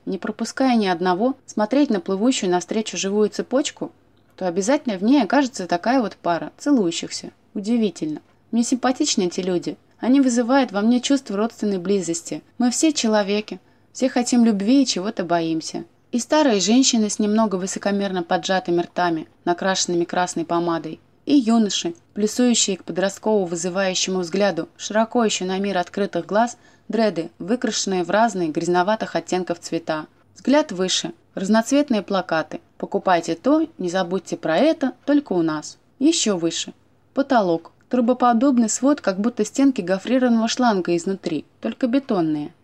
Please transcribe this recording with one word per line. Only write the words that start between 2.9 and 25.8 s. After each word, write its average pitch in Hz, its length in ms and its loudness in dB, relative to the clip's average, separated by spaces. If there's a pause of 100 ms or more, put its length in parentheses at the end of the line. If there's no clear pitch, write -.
живую 202 320 0
цепочку, - 640 -4 (440)
то 185 120 -6
обязательно 202 500 0
в 180 60 -6
ней 262 200 6
окажется 240 420 0
такая 220 360 0
вот 196 200 -6
пара 160 360 -2
целующихся. 190 720 0 (220)
Удивительно. 202 680 -2 (300)
Мне 233 120 2
симпатичны 262 600 0
эти 175 160 -2
люди. 180 380 -2 (220)
Они 254 200 4
вызывают 254 520 2
во 202 100 -2
мне 233 180 4
чувство 262 380 -2
родственной 208 400 -2
близости. 170 640 -2 (140)
Мы 247 140 2
все 320 200 2
человеки, 208 680 0 (340)
все 262 160 0
хотим 240 340 2
любви 226 400 4
и - 20 -2
чего-то 196 380 -4
боимся. 165 640 -2 (260)
И 240 80 -2
старые 277 400 2
женщины 220 500 4
с - 100 -4
немного 214 360 2
высокомерно 190 640 -4
поджатыми 175 600 0
ртами, 170 480 -2 (160)
накрашенными 175 580 -2
красной 175 400 -2
помадой, 165 560 -4 (260)
и - 80 2
юноши, 226 600 2 (200)
плюсующие 214 600 2
к - 80 -10
подростково 196 640 -2
вызывающему 185 760 -2
взгляду, 180 560 0
широко 226 480 -2
еще 202 220 -2
на 190 140 -2
мир 196 180 -2
открытых 175 480 -4